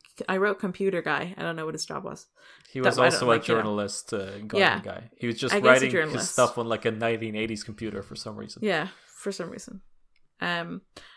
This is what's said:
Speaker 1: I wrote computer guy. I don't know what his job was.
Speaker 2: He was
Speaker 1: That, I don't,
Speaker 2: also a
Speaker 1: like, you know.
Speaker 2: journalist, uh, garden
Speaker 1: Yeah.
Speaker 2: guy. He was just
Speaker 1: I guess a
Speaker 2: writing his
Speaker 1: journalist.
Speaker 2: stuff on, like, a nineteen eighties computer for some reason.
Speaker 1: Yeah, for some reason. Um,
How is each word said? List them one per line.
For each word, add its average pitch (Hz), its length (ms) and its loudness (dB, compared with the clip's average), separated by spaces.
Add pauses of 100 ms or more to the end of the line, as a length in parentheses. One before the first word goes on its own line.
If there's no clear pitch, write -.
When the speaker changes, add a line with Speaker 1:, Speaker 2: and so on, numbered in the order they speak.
(260)
Speaker 1:
I 190 120 0
wrote 196 200 2
computer 190 440 -2
guy. 160 340 -2
I - 60 -8
don't 170 120 -4
know 160 120 -8
what 160 80 -6
his 156 100 -6
job - 200 -8
was. - 240 -12 (420)
Speaker 2:
He 135 100 -6
was - 160 4
Speaker 1:
That, 127 60 6
I - 20 8
don't, - 100 6
Speaker 2:
also 127 120 2
a - 20 6
Speaker 1:
like, 113 180 4
you 117 80 4
know. 113 60 4
Speaker 2:
journalist, 104 540 -2
uh, 98 240 -6
garden 107 200 -2
Speaker 1:
Yeah. 170 220 4
Speaker 2:
guy. 107 380 -12
He 123 80 -4
was 117 120 -2
just 131 160 0
Speaker 1:
I 208 60 2
guess - 60 4
a - 20 10
Speaker 2:
writing 131 220 8
his - 20 0
Speaker 1:
journalist. 123 400 0
Speaker 2:
stuff - 240 4
on, 117 100 -2
like, 113 200 -2
a 113 40 4
nineteen 110 460 -2
eighties 107 260 -4
computer 104 400 -8
for - 140 -14
some 107 200 -12
reason. 107 280 -12
Speaker 1:
Yeah, 185 240 0 (300)
for - 120 -6
some 175 200 -8
reason. - 320 -16 (580)
Um, 175 400 -6 (360)